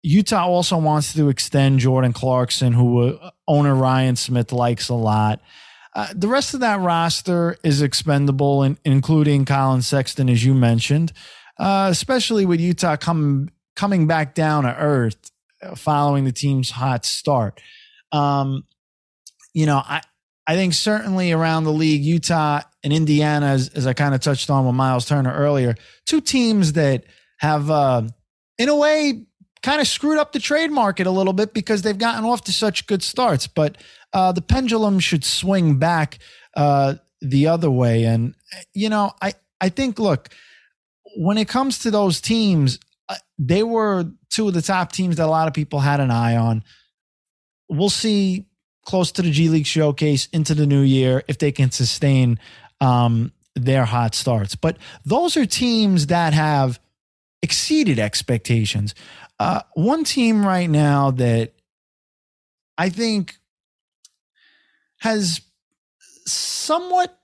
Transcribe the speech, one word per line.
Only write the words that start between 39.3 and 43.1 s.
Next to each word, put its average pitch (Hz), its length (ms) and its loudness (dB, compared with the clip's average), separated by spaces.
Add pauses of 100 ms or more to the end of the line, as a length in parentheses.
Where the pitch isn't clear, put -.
I 190 80 2
think, 254 300 -4
look, 196 280 0 (880)
when 202 220 0
it 214 100 0
comes 269 320 -2
to 233 120 -4
those 202 280 0
teams, 185 580 0 (300)
uh, 190 80 -8 (240)